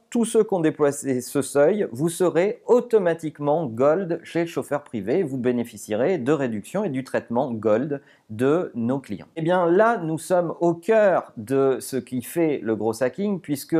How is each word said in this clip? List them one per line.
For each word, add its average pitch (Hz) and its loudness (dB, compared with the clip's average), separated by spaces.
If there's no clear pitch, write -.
Tous 240 0
ceux 220 4
qui 214 -6
ont 190 2
dépassé 143 0
ce 139 -2
seuil, 156 2
vous 139 -2
serez 170 0
automatiquement 165 2
gold 151 0
chez 170 -2
chauffeur 147 -6
privé, 120 -2
vous 135 -4
bénéficierez 120 -2
de 120 0
réductions 139 -4
et 196 -2
du 131 -6
traitement 120 -2
gold 113 0
de 135 0
nos 120 -2
clients. » 101 -12
Eh 165 -6
bien 180 2
là, 214 4
nous 160 -4
sommes 175 0
au 170 2
cœur 190 2
de 131 2
ce - -8
qui 127 -6
fait 156 -2
le 110 0
gros 110 -2
hacking 190 -2
puisque 147 -4